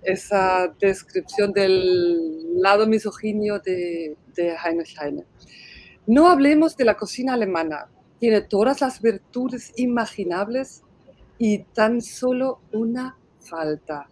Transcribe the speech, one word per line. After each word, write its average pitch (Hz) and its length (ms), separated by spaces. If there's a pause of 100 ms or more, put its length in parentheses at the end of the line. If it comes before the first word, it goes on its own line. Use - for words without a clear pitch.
esa 185 760
descripción 196 720
del 175 1080
lado 202 260
misoginio 208 720
de, 170 560 (180)
de 170 220
Heinrich 165 460
Heine. 147 240 (840)
"No 294 220
hablemos 302 480
de 254 80
la 214 100
cocina 254 380
alemana. 165 560 (280)
Tiene 220 240
todas 226 380
las 262 220
virtudes 240 720
imaginables 233 1080 (540)
y 208 260 (100)
tan 226 280
solo 254 600 (100)
una 240 460 (220)
falta. 151 720